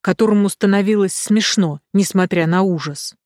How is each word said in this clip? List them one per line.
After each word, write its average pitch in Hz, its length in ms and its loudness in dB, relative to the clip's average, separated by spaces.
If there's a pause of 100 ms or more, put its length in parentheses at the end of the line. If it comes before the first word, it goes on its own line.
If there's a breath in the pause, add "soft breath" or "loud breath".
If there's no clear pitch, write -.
которому 208 480 0
становилось 196 640 0
смешно, 196 680 -2 (120)
несмотря 185 540 0
на 175 160 2
ужас. 151 520 -4 (120)